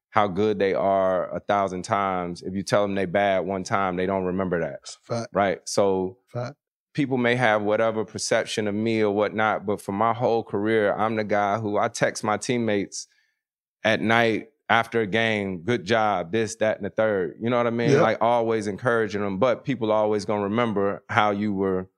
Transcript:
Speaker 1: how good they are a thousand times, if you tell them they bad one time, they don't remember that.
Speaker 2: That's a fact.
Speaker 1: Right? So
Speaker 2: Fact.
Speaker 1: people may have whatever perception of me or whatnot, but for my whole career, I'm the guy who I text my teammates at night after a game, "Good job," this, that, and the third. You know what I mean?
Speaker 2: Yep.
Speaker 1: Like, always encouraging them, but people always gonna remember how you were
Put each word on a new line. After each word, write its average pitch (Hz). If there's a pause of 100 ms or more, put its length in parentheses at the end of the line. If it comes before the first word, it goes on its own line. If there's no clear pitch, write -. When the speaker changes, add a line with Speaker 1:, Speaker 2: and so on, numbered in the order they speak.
(100)
Speaker 1:
how 104
good 101
they 98
are 92
a 87
thousand 95
times, 92
if 92
you 98
tell 107
them 101
they 98
bad 95
one 95
time, 98
they 92
don't 95
remember 90
that. 73
Speaker 2:
That's -
a -
fact. 117
Speaker 1:
Right? 95
So 95
Speaker 2:
Fact. 123 (380)
Speaker 1:
people 135
may 120
have 107
whatever 107
perception 107
of 101
me 110
or 104
whatnot, 101
but 101
for -
my 110
whole 113
career, 107
I'm 110
the 110
guy 104
who 104
I 107
text -
my 107
teammates 107 (800)
at 107
night 113 (200)
after 117
a 110
game, 104
"Good 120
job," 101
this, 110
that, 107
and 101
the 92
third. 101
You 110
know 127
what 120
I 117
mean? 117
Speaker 2:
Yep. 139
Speaker 1:
Like, 113
always 113
encouraging 104
them, 98
but 113
people 113
always 107
gonna 104
remember 101
how 107
you 104
were 95